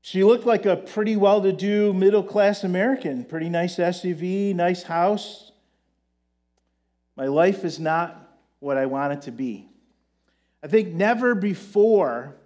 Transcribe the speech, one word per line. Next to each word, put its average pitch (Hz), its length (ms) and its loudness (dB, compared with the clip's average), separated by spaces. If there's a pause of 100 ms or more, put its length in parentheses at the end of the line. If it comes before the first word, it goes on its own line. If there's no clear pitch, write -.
She 190 240 0
looked 233 220 4
like 220 180 2
a 196 100 4
pretty 214 420 -4
well-to-do 202 760 2
middle-class 202 720 2
American, 185 640 -2
pretty 165 240 -8
nice 175 280 -2
S 180 280 -2
U 180 80 -2
V, 190 400 -4
nice 180 300 -2
house. 185 680 -4 (1600)
"My 135 120 -6
life 175 360 2
is 160 160 -6
not 160 480 -4 (340)
what 139 180 -4
I 135 80 0
want 135 260 -4
it 143 80 -8
to 135 120 -14
be." 117 360 -10 (960)
I 151 60 -14
think 180 260 2
never 233 400 2
before 185 1120 0